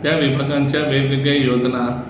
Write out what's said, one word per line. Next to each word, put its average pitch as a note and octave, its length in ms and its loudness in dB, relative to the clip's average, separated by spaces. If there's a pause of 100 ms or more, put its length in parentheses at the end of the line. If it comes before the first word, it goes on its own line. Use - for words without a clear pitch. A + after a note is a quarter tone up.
त्या D3 140 0
विभागांच्या C#3 640 0
वेगवेगळ्या C#3 540 0
योजना B2 760 0